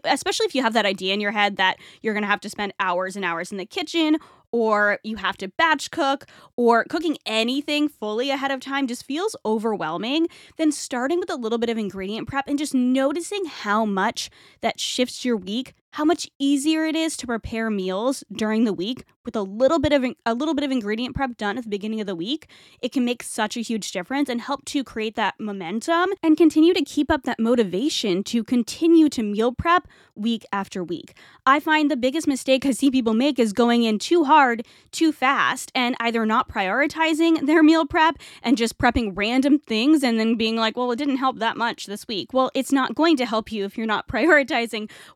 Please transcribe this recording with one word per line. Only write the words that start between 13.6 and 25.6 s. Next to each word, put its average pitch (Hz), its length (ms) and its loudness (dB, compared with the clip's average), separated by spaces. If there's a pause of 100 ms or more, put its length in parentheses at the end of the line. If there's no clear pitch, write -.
much 202 460 -2 (300)
that - 200 -2
shifts - 440 -4
your 247 120 0
week, 202 380 -8 (180)
how 302 120 -4
much 330 240 0 (100)
easier 285 460 0
it 311 120 -2
is 320 200 -2
to - 100 -12
prepare 226 440 -4
meals 202 520 -2 (100)
during 220 320 0
the 220 80 2
week 185 320 -8 (200)
with 240 120 -10
a 214 60 -2
little 247 360 2
bit 294 140 2
of 269 120 4
in-, 247 200 -4
a 233 80 0
little 294 220 -2
bit 285 100 -2
of 277 60 -4
ingredient 233 440 -4
prep 269 220 -6
done 208 220 -4
at 240 60 -8
the 220 60 -12
beginning 214 300 -6
of 202 60 -6
the 196 80 -4
week, 208 340 -6 (320)
it 247 120 -6
can 247 120 0
make 240 180 -4
such - 360 -6
a - 20 -4
huge 226 320 -6
difference 262 380 -4
and 240 100 -4
help 277 240 -8
to 285 180 -4
create 220 340 -8
that 208 220 0
momentum 220 720 -2 (120)